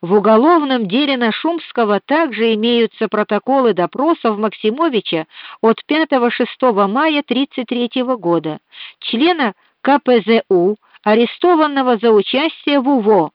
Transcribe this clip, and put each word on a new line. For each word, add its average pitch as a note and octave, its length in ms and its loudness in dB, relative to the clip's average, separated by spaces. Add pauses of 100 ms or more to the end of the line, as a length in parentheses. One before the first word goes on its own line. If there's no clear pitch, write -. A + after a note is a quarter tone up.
В F3 120 0
уголовном A#3+ 720 2
деле C4+ 260 0
Нашумского A#3+ 840 -2
также A#3 540 0
имеются A3+ 520 0
протоколы G#3+ 640 0
допросов G#3+ 640 -2
Максимовича G#3+ 920 -4 (340)
от A3 240 2
пятого-шестого B3 1000 0
мая C#4+ 380 -2
тридцать B3+ 420 -4
третьего A#3+ 500 -4
года, E3 420 -2 (400)
члена C#4 540 -2 (260)
К - 200 0
П A#3+ 260 2
З A3+ 240 0
У, F#3 260 2 (280)
арестованного C4 960 0
за A3+ 120 2
участие C#4 720 0
в B3 80 0
уво. G#3 460 2